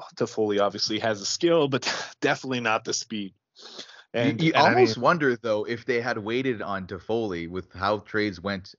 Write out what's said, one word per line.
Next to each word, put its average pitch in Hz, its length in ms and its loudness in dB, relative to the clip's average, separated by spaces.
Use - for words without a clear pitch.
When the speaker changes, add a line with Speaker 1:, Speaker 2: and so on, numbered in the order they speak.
Speaker 1:
Toffoli 107 440 0
obviously 101 380 0
has 104 240 -2
a 98 40 -8
skill, 170 420 2
but 131 140 0
<laughs> - 380 -6
definitely 135 400 0
not 113 240 0
the 147 80 -6
speed. 101 400 -6
Speaker 2:
You, 113 80 0
Speaker 1:
And, 120 200 2
Speaker 2:
you 160 120 4
Speaker 1:
and - 20 4
I 147 140 6
Speaker 2:
almost 110 260 6
Speaker 1:
mean 120 60 -6
Speaker 2:
wonder, 147 340 4
though, 107 280 0
if 113 200 -6
they 120 160 0
had 117 160 -2
waited 113 460 -2
on 95 240 -4
Toffoli 95 600 -2
with 87 280 -8
how 98 240 0
trades 104 420 -4
went 95 380 -6